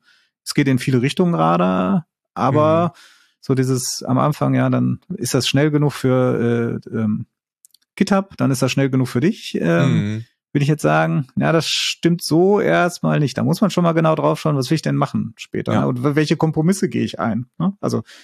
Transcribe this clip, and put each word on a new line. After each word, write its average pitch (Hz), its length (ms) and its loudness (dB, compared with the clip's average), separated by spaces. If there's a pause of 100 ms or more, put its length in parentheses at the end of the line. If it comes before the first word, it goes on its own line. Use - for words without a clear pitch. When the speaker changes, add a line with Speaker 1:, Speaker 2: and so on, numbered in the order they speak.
(420)
Speaker 1:
es - 120 -12
geht 139 140 2
in 131 100 2
viele 127 240 0
Richtungen 170 320 0
gerade, 180 720 0 (260)
aber 156 600 2
Speaker 2:
Mhm. - 40 -20 (440)
Speaker 1:
so 135 120 -2
dieses 127 500 -2
am 127 120 0
Anfang, 135 380 0
ja, 127 160 2
dann 123 300 0 (160)
ist - 180 -4
das 127 120 2
schnell 147 240 2
genug 147 220 2
für, 120 920 0
äh, 113 100 -10
ähm, 110 300 -2 (680)
GitHub, 196 420 0
dann 131 160 0
ist 127 100 0
das 131 80 0
schnell 135 200 0
genug 131 180 0
für 123 100 -2
dich, 180 420 -2
ähm, 170 340 2
Speaker 2:
Mhm. 107 300 -2 (280)
Speaker 1:
würde 143 100 0
ich 139 60 2
jetzt 151 140 0
sagen, 156 520 0
ja, 147 160 2
das 160 160 2
stimmt - 560 -2
so 185 380 2
erstmal 170 580 0
nicht. 143 180 0
Da 113 60 -2
muss 143 180 0
man 190 100 2
schon 180 120 0
mal 170 100 4
genau 160 220 2
drauf 151 240 0
schauen, 151 160 0
was 131 160 -2
will 160 60 2
ich - 60 -4
denn 143 120 -2
machen 113 420 -2
später, - 360 -6
Speaker 2:
Ja. 107 80 2
Speaker 1:
ne? 143 80 0
Und 123 160 -4
w-, 143 100 0
welche 156 220 2
Kompromisse 160 520 0
gehe 117 140 -2
ich 110 160 -6
ein, 113 280 -2 (120)
ne? 196 220 -2
Also 117 240 -4 (200)